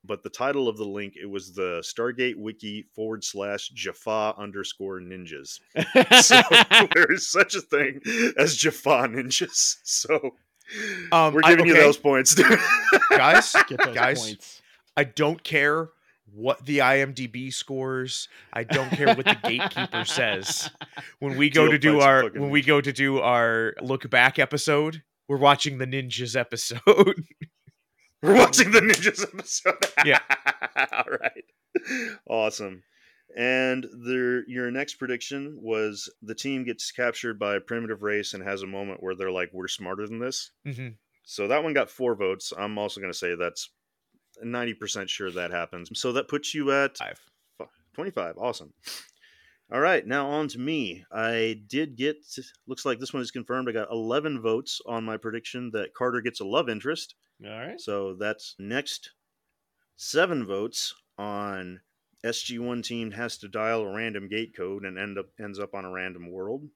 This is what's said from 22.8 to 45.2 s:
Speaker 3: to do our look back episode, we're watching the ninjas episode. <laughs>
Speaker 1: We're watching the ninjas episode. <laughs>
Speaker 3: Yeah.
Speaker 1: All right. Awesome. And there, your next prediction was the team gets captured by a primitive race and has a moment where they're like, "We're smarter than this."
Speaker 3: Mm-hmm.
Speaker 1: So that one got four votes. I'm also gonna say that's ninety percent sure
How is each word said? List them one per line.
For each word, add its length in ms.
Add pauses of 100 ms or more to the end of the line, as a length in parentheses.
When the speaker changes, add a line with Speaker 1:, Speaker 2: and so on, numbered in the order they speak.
Speaker 3:
to 120
do 260
our 600
look 280
back 300
episode, 640 (240)
we're 100
watching 400
the 100
ninjas 500
episode. 500
<laughs> 380 (1000)
Speaker 1:
We're 120
watching 360
the 80
ninjas 440
episode. 520 (160)
<laughs> 140
Speaker 3:
Yeah. 140 (720)
Speaker 1:
All 120 (180)
right. 220 (840)
Awesome. 560 (520)
And 580
there, 560
your 220
next 240
prediction 640
was 480 (140)
the 100
team 300
gets 280
captured 460
by 180
a 60
primitive 400
race 320
and 100
has 200
a 40
moment 360
where 120
they're 160
like, 220
"We're 140
smarter 400
than 120
this." 300 (160)
Speaker 3:
Mm-hmm. 240 (340)
Speaker 1:
So 240
that 160
one 100
got 180
four 240
votes. 420
I'm 220
also 220
gonna 120
say 220
that's 340 (720)
ninety 320
percent 380
sure 200